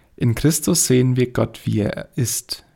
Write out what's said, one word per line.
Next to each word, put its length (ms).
In 180
Christus 520
sehen 300
wir 180
Gott, 320
wie 140
er 360
ist, 480